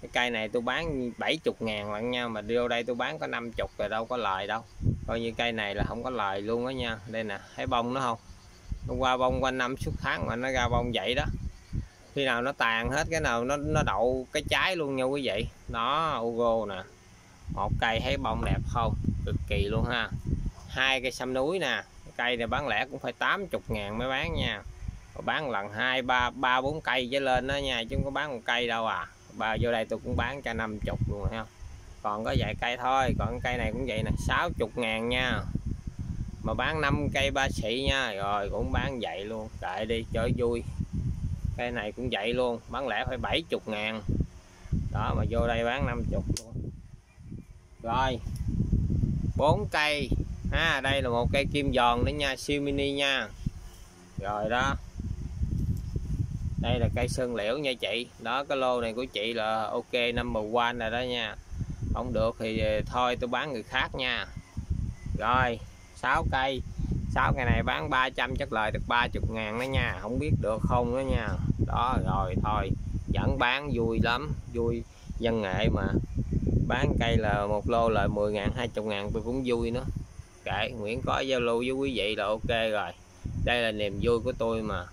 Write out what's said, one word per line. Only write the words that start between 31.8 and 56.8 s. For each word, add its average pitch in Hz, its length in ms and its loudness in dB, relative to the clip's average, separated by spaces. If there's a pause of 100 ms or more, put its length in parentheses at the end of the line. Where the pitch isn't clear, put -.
Còn 107 220 -2
có 131 140 0
vài 107 220 2
cây 120 160 0
thôi, 127 420 2
còn 117 220 -2
cây 127 160 0
này 113 160 0
cũng 127 140 -2
vậy 110 160 0
nè, 107 80 0 (160)
sáu 139 320 2
chục 117 200 -2
ngàn 113 300 0
nha. 123 340 0 (1000)
Mà 110 120 0
bán 139 260 0
năm 143 340 2
cây 139 160 2
ba 135 180 2
xị 117 340 0
nha, 135 300 2
rồi 101 380 0
cũng 101 220 0
bán 127 280 0
vậy 92 240 -4
luôn, 110 240 -6 (120)
kệ 95 240 -4
đi 113 280 0
cho 113 240 0
vui. 120 260 0 (920)
Cây 120 140 -2
này 107 220 -2
cũng 123 200 -4
vậy 110 220 2
luôn, 123 340 0
bán 127 200 -4
lẻ 110 200 0
phải 127 80 -2
bảy 117 320 0
chục 113 200 -2
ngàn. 107 340 -2 (880)
Đó, 117 240 0
mà 113 140 0
vô 117 160 2
đây 117 180 2
bán 131 220 0
năm 120 240 0
chục - 140 0 (140)
luôn. 113 320 -8 (1120)
Rồi, 127 360 0 (1160)
bốn 165 340 4
cây 151 400 2 (420)
ha, 151 280 4
đây 135 220 2
là 127 60 0
một 120 240 2
cây 139 200 4
kim 139 220 2
giòn 120 300 6
nữa 135 80 2
nha, 143 240 0
siêu 143 260 0
mini 139 300 2
nha. 139 360 2 (920)
Rồi 104 320 -2
đó. 131 260 2 (1900)
Đây 120 160 2
là 117 160 4